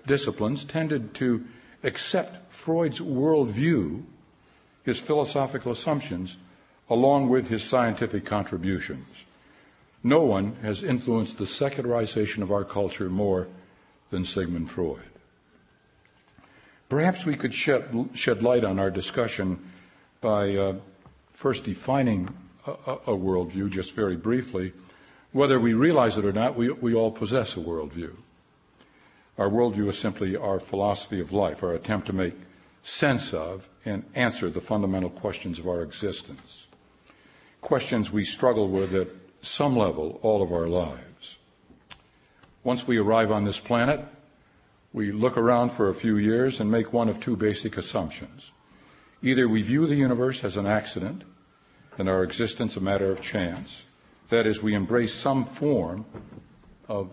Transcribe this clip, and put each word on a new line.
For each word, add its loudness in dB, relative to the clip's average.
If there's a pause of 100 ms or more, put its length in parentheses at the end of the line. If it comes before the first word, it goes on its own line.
disciplines 0
tended -4
to 2 (400)
accept -4
Freud's 0
worldview, 2 (800)
his -2
philosophical 0
assumptions, -4 (520)
along 6
with 4
his -2
scientific 0
contributions. -4 (760)
No 6
one 2
has -4
influenced 0
the -4
secularization -2
of -2
our 2
culture -4
more 0 (640)
than -2
Sigmund -4
Freud. -4 (1900)
Perhaps 2
we 0
could -4
shed, 0
shed 0
light 6
on 0
our 2
discussion -4 (500)
by, 2
uh, 0 (560)
first -2
defining 0 (380)
a, -8
a, -8
a -2
worldview, 0
just -6
very 0
briefly. -2 (580)
Whether 4
we 4
realize 6
it 0
or 2
not, 0
we, 2
we 0
all 4
possess -2
a -6
worldview. -6 (1200)
Our 2
worldview 2
is -2
simply -4
our -2
philosophy -2
of -6
life, 0
our 0
attempt -4
to -4
make -2 (480)
sense 0
of -8 (160)
and -6 (100)
answer 0
the -4
fundamental -2
questions -6
of -8
our -2
existence, -10 (920)
questions 0
we 0
struggle 2
with 0
at 0 (340)
some 0
level 0
all 4
of 0
our 0
lives. -4 (1200)
Once -2
we 4
arrive 4
on 2
this -2
planet, 0 (880)
we -2
look 2
around 4
for 2
a 0
few 0
years 2
and 0
make 0
one 2
of -4
two -2
basic -2
assumptions. -8 (720)
Either 4
we 2
view 2
the 2
universe 0
as -4
an 0
accident -2 (720)
and -2
our 4
existence -4
a -4
matter 2
of -4
chance, -6 (440)
that 4
is, 2
we 2
embrace 2
some 0
form -2 (800)
of -4